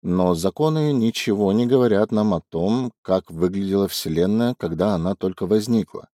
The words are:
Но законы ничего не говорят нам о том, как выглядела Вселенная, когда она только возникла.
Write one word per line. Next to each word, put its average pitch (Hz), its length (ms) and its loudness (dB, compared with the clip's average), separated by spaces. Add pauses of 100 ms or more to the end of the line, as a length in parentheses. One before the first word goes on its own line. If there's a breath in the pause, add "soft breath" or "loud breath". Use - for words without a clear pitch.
Но 90 320 2
законы 151 580 0
ничего 110 600 0
не 117 140 2
говорят 117 460 2
нам 107 220 0
о 82 80 -4
том, 110 500 -4 (100)
как 92 280 -2
выглядела 95 580 0
Вселенная, 104 680 -2
когда 87 400 -2
она 90 200 -2
только 95 320 -6
возникла. 107 680 -2